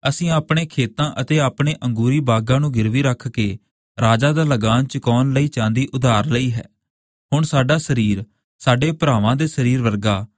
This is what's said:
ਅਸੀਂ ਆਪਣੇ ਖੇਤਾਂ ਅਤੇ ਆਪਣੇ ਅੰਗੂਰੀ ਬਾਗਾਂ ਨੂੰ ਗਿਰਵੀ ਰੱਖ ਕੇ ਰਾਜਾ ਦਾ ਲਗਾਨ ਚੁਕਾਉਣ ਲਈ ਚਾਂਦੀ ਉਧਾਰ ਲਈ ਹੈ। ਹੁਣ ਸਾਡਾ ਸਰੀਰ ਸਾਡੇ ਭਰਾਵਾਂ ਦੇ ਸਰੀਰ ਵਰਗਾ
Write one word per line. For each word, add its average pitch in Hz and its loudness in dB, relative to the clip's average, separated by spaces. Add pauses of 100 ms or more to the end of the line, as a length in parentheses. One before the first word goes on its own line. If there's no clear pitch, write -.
ਅਸੀਂ 170 -4
ਆਪਣੇ 160 0
ਖੇਤਾਂ 143 -4
ਅਤੇ 147 0
ਆਪਣੇ 147 -2
ਅੰਗੂਰੀ 123 0
ਬਾਗਾਂ 120 0
ਨੂੰ 147 4
ਗਿਰਵੀ 110 0
ਰੱਖ 131 -2
ਕੇ 101 -4 (420)
ਰਾਜਾ 113 4
ਦਾ 160 0
ਲਗਾਨ 120 2
ਚੁਕਾਉਣ 131 0
ਲਈ 143 2
ਚਾਂਦੀ 117 -2
ਉਧਾਰ 120 2
ਲਈ 123 -2
ਹੈ। - -8 (640)
ਹੁਣ 151 0
ਸਾਡਾ 147 0
ਸਰੀਰ 107 -2 (340)
ਸਾਡੇ 131 0
ਭਰਾਵਾਂ 123 2
ਦੇ 156 0
ਸਰੀਰ 127 0
ਵਰਗਾ 104 -2 (120)